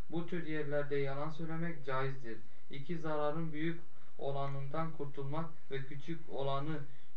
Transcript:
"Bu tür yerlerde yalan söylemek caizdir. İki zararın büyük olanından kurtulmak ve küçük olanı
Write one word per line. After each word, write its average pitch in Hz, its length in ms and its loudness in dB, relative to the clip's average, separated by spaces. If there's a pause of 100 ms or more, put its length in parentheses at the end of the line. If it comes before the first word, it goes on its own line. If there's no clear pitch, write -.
(100)
"Bu 170 160 0
tür 165 200 0
yerlerde 147 500 0
yalan 139 340 0
söylemek 160 560 0
caizdir. 131 520 0 (320)
İki 139 280 0
zararın 156 540 0
büyük 165 280 0 (380)
olanından 139 760 0
kurtulmak 143 580 0 (200)
ve 135 140 0
küçük 147 460 0
olanı 139 480 0 (380)